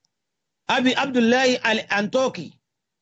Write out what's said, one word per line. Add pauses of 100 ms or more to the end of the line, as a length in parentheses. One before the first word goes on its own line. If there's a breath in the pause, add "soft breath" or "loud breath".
(680)
Abi
Abdullahi
al-Antoki. (540)